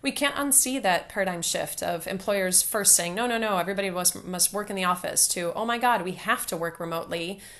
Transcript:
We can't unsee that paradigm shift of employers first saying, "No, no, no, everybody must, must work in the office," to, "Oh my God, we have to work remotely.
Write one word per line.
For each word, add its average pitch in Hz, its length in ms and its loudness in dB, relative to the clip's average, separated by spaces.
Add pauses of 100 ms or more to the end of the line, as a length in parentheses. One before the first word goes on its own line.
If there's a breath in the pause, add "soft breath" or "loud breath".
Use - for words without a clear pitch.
We 277 100 0
can't 285 220 0
unsee 269 460 2
that 185 300 2
paradigm 185 320 -2
shift - 400 -2
of 170 240 -2
employers 190 560 2
first - 340 4
saying, 175 180 0
"No, 233 120 0
no, 233 100 0
no, 214 220 2
everybody 190 320 0
must, 175 340 -2
must 180 260 0
work 208 200 -4
in 202 60 -4
the 185 80 0
office," - 440 2
to, 170 260 -2
"Oh 220 120 -2
my 233 100 0
God, 233 260 2
we 180 100 -4
have 208 340 -2
to 180 100 -4
work 165 240 -4
remotely. 170 580 -4 (220 loud breath)